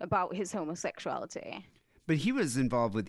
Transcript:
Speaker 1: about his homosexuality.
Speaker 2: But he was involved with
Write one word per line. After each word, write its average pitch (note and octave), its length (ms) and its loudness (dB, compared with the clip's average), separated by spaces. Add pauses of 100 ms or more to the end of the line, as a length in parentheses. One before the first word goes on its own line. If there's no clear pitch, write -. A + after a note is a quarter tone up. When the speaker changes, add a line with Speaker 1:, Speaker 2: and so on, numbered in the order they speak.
Speaker 1:
about F#3 340 2
his F#3+ 160 -4
homosexuality. D#3 1120 -6 (420)
Speaker 2:
But D#3+ 100 4
he F3 140 2
was F#3+ 240 2
involved A#2+ 380 4
with G#2+ 160 0